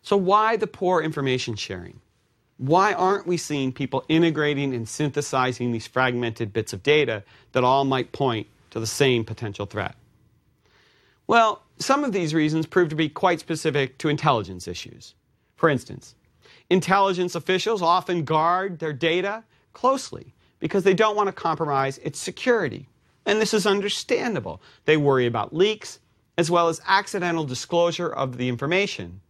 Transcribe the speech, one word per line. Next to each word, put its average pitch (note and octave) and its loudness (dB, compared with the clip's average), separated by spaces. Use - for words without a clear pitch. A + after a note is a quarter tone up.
So - 2
why G#3 4
the A3 -2
poor F3+ 0
information C3+ -2
sharing? F2+ -12
Why F3+ 4
aren't F#3+ 0
we F3 0
seeing C#3 -2
people C3+ -4
integrating D3 2
and A2+ -6
synthesizing B2+ -2
these A#2 -4
fragmented A#2+ -2
bits A2 -4
of F#2 -12
data C3+ 2
that B2+ 2
all C3+ 4
might C3 -2
point A#2 -2
to A2+ -6
the A2 -6
same B2+ 2
potential G#2 -8
threat? - -6
Well, A3+ 4
some C#4 2
of C4 -2
these E3 -2
reasons D#3 0
prove F3+ 2
to D#3 -6
be D#3 -2
quite F3+ 0
specific D3 -2
to D#3 -4
intelligence A2+ 0
issues. - -14
For - 2
instance, - -4
intelligence F#3 2
officials F#3 -2
often F3 0
guard E3+ 0
their D#3 -6
data F3+ -2
closely - -2
because F3 -2
they F#3 4
don't G#3+ 2
want G#3 2
to F#3 -4
compromise C#3+ -2
its - -10
security. G3 -2
And G#3+ 2
this G#3+ 0
is G#3 2
understandable. G3+ -2
They D#3 6
worry C3+ 4
about A#2+ -4
leaks, G#3 0
as E3+ 0
well E3+ 4
as D#3+ -4
accidental F3+ 0
disclosure E3+ -2
of B2+ -4
the B2 -2
information. B2 -4